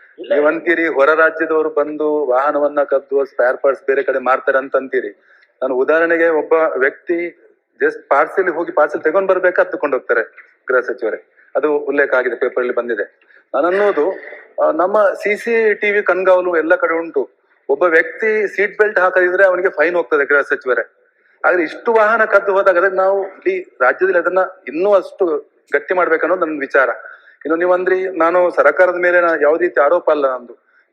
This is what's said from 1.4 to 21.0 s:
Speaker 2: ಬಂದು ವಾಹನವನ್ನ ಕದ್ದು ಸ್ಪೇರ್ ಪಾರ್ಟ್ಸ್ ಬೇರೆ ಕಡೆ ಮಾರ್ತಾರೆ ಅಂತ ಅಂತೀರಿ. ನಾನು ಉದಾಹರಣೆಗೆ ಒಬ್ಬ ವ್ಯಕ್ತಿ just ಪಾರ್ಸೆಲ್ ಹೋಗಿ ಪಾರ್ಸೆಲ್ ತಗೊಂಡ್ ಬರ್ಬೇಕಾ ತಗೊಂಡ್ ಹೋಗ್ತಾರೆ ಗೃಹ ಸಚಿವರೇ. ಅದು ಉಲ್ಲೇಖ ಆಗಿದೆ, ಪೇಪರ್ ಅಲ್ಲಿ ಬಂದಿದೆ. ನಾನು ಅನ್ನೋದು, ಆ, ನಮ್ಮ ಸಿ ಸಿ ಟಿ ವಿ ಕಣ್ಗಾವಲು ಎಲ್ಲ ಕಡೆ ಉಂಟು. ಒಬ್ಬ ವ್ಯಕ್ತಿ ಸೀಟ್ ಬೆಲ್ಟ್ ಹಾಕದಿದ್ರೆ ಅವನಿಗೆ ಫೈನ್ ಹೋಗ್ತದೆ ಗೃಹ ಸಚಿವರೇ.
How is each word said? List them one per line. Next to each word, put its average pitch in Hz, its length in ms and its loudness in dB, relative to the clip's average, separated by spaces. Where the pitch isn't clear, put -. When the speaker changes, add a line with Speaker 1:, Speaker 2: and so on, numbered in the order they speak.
Speaker 2:
ಬಂದು 151 560 -2
ವಾಹನವನ್ನ 147 560 0
ಕದ್ದು 139 420 0
ಸ್ಪೇರ್ 131 380 -2
ಪಾರ್ಟ್ಸ್ 135 220 0
ಬೇರೆ 135 180 0
ಕಡೆ 135 160 -2
ಮಾರ್ತಾರೆ 131 400 0
ಅಂತ 135 180 -4
ಅಂತೀರಿ. 131 320 -4
ನಾನು 131 120 -2
ಉದಾಹರಣೆಗೆ 165 540 2
ಒಬ್ಬ 156 240 0
ವ್ಯಕ್ತಿ 160 720 0
just 151 280 -2
ಪಾರ್ಸೆಲ್ 160 400 0
ಹೋಗಿ 165 240 -4
ಪಾರ್ಸೆಲ್ 156 300 0
ತಗೊಂಡ್ 185 260 0
ಬರ್ಬೇಕಾ 180 360 2
ತಗೊಂಡ್ 151 300 -6
ಹೋಗ್ತಾರೆ 117 280 -2
ಗೃಹ 127 120 0
ಸಚಿವರೇ. - 500 -6
ಅದು 147 200 0
ಉಲ್ಲೇಖ 139 380 -2
ಆಗಿದೆ, 127 220 -2
ಪೇಪರ್ - 220 -4
ಅಲ್ಲಿ 123 160 -4
ಬಂದಿದೆ. 120 440 -6
ನಾನು 143 120 0
ಅನ್ನೋದು, 190 440 0
ಆ, 151 80 2
ನಮ್ಮ 190 440 2
ಸಿ 208 220 -4
ಸಿ 226 380 0
ಟಿ 208 160 -4
ವಿ 202 120 0
ಕಣ್ಗಾವಲು 180 540 2
ಎಲ್ಲ 160 200 2
ಕಡೆ 165 180 -2
ಉಂಟು. 165 360 -4
ಒಬ್ಬ 139 140 0
ವ್ಯಕ್ತಿ 190 760 0
ಸೀಟ್ 202 220 -4
ಬೆಲ್ಟ್ 208 200 2
ಹಾಕದಿದ್ರೆ 185 460 2
ಅವನಿಗೆ 185 240 2
ಫೈನ್ 170 280 0
ಹೋಗ್ತದೆ 156 280 0
ಗೃಹ 143 160 2
ಸಚಿವರೇ. 127 540 -4